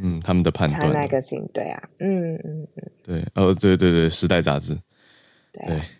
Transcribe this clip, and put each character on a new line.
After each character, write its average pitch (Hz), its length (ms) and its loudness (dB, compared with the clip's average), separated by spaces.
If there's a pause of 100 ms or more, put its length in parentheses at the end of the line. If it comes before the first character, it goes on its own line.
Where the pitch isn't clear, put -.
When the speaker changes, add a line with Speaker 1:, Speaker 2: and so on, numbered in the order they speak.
Speaker 1:
嗯， 85 220 -2
他 90 80 0
们 90 100 4
的 80 80 4
判 - 180 0
断。 73 120 -2
Speaker 2:
Time 78 140 2
Magazine， 139 580 -4
对 - 120 -4
啊。 - 180 -10 (160)
嗯， 175 380 -2
嗯， 156 400 -12
嗯。 - 140 -16 (140)
Speaker 1:
对， 85 180 -4 (120)
哦， 95 200 4
对， 92 220 4
对， 87 160 6
对， 82 160 4
时 82 180 -2
代 87 140 4
杂 73 180 0
志。 71 160 -6 (800)
Speaker 2:
对 - 120 -16
啊。 - 40 -8
Speaker 1:
对， 80 120 -4 (200)